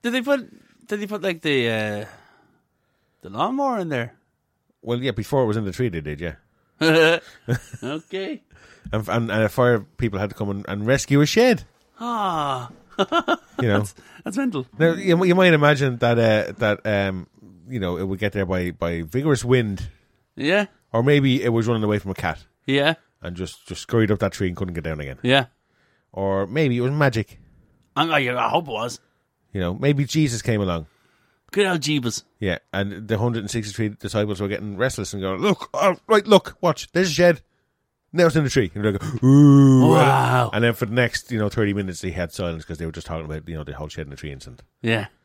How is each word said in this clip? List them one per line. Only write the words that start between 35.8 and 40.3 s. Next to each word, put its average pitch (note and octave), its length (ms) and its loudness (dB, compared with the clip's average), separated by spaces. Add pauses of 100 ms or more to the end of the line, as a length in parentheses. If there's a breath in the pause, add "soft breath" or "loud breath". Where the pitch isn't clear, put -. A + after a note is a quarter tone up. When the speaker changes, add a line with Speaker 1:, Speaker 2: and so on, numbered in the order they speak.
Speaker 2:
right, G#3 200 2
look, G#3 340 4
watch, - 320 -2
there's F3+ 160 0
a D3+ 40 -4
shed. F3 280 4 (720)
Now E3+ 140 6
it's D#3 100 2
in D#3 80 4
the B2+ 60 0
tree." G#2 240 2
And G#2 100 -6
they're G#2+ 80 4
like, G#2 320 -4
"Ooh." C#3 680 10
Speaker 1:
Wow. C3 600 4